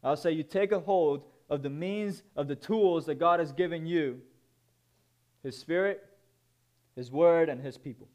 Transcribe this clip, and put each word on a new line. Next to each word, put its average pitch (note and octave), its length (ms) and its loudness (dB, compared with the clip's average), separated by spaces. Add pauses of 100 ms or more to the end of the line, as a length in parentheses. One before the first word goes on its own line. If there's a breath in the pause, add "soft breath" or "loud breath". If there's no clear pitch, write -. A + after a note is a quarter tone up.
I'll C#3 120 2
say E3 160 -2
you D#3 120 -2
take G3 280 0
a G3+ 80 2
hold D#3 440 2 (260 soft breath)
of D3 120 -2
the C#3 80 -6
means, G3 540 -6 (120)
of C#3+ 120 -4
the C#3+ 80 -4
tools F#3 520 2
that D3 80 -2
God E3+ 240 4
has D#3 120 -2
given E3 340 -2
you, D3 360 -2 (1200)
his C3 140 -10
Spirit, F#3 460 -2 (920)
his B2 160 -12
Word, E3 380 4
and C3 120 -6
his C3+ 160 -10
people. - 360 -14